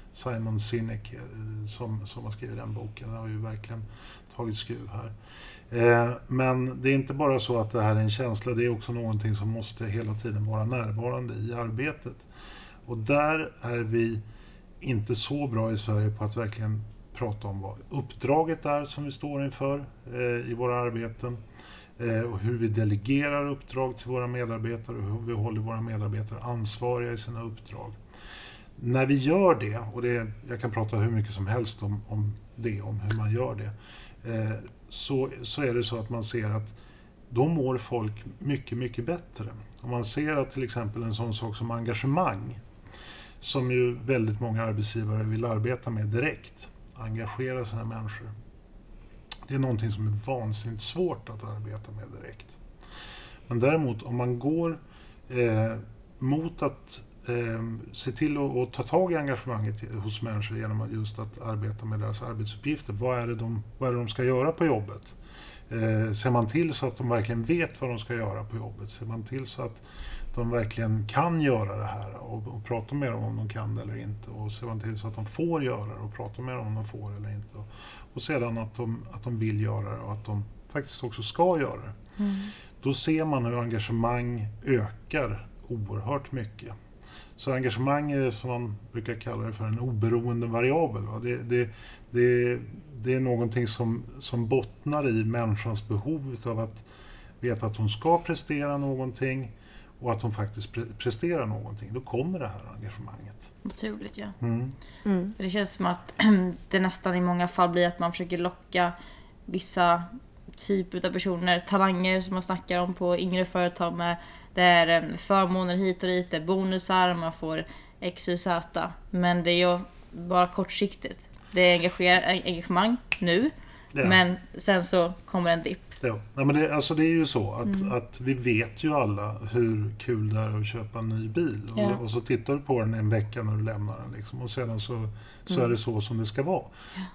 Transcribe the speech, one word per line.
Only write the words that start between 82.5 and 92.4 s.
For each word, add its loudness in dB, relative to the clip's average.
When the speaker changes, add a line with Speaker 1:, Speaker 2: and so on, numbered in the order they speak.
Speaker 1:
Då 2
ser 2
man 2
hur 0
engagemang 0
ökar 0
oerhört -4
mycket. -8
Så -2
engagemang 2
är, 4
som -6
man -2
brukar -4
kalla -6
det -4
för, -4
en 0
oberoende 2
variabel, 2
va? -6
Det, -2
det, 2
det, 4